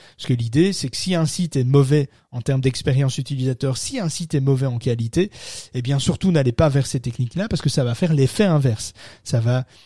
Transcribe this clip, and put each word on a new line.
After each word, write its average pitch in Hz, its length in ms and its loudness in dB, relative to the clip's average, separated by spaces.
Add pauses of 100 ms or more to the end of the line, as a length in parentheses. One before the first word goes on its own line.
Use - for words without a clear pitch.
(160)
Parce - 100 -16
que 139 60 0
l'idée, 123 400 2
c'est 165 160 -6
que - 80 -10
si 185 180 -2
un 160 120 2
site 160 300 -2
est 131 80 2
mauvais 139 440 4 (260)
en 120 60 -6
termes 131 220 0
d'expérience 135 560 0
utilisateur, 131 580 -4
si - 240 -6
un 170 80 -2
site 160 240 -6
est 147 80 2
mauvais 135 240 2
en 120 140 -2
qualité, 120 520 -2 (440)
eh 127 80 -4
bien, 139 160 0
surtout, 180 340 0
n'allez 135 200 2
pas 156 180 4
vers 135 160 2
ces - 120 -4
techniques-là, 127 500 -4
parce 175 120 -2
que - 80 -2
ça 135 160 0
va 120 100 -2
faire 165 200 0
l'effet 139 300 2
inverse. 139 500 0 (280)
Ça 123 180 -2
va, 123 260 0 (200)